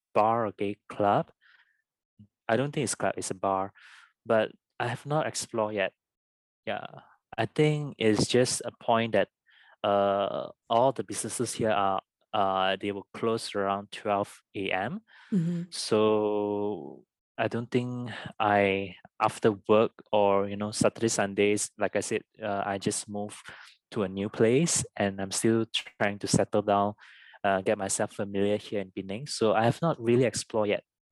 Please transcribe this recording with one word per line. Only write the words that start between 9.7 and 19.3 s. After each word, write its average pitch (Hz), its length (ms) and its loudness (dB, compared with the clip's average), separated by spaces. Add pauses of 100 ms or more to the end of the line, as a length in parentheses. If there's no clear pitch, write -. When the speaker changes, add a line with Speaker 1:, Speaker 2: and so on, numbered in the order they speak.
Speaker 1:
uh, 101 640 2 (220)
all 123 220 4
the 110 120 -6
businesses 110 500 -6
here 113 200 0
are, 98 260 0 (320)
uh, 95 480 0
they 101 120 -4
will 98 200 -10
close 117 420 -4
around 101 380 -2
twelve 101 380 -2 (240)
A 95 160 -4
M. 110 300 -4 (320)
Speaker 2:
Mm-hmm. 170 380 0
Speaker 1:
So 104 1300 0 (340)
I 110 100 0
don't 120 220 -6
think 123 400 -4 (280)
I, 98 560 2 (260)
after 110 320 2 (160)